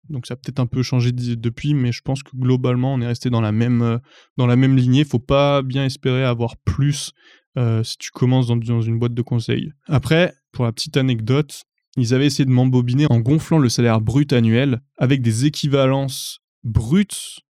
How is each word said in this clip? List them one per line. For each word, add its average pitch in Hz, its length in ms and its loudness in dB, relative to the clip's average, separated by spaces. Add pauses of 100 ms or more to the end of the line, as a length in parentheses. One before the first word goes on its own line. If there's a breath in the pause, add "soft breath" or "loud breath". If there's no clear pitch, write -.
Donc, 135 180 -10
ça 127 60 -10
a 123 40 -10
peut-être - 220 -10
un 123 60 0
peu 127 180 -4
changé 123 300 0
d-, 123 240 -4
depuis, 117 360 -4
mais 123 200 0
je - 80 -10
pense 135 220 -6
que - 120 -20
globalement, 127 580 0
on 127 60 -2
est 120 80 -2
resté 120 220 -4
dans 117 120 2
la 107 120 0
même, 117 280 2
euh, 117 160 0 (400 soft breath)
dans 127 80 2
la 120 120 4
même 135 180 4
lignée. 127 300 4
Faut 127 120 -4
pas 139 440 2
bien 135 240 -4
espérer 131 400 -2
avoir 120 320 -2
plus, - 540 -2 (460 soft breath)
euh, 113 260 0
si - 140 -10
tu - 140 -14
commences 127 360 2
dans, 120 100 0
dans 117 240 -2
une 113 180 -2
boîte 120 140 -2
de 120 80 -4
conseil. 120 500 -4 (160)
Après, 160 460 2 (180)
pour 123 140 -4
la 117 80 -4
petite - 240 -6
anecdote, 131 680 -2 (320)
ils 123 180 0
avaient 135 120 2
essayé 143 200 0
de 131 60 2
m'embobiner 127 580 2
en 117 100 4
gonflant 151 400 0
le 127 100 2
salaire 113 320 2
brut 127 320 0
annuel 120 480 2 (160)
avec 135 240 2
des 117 240 0
équivalences 135 920 -2 (240)
brutes 123 760 -2 (120)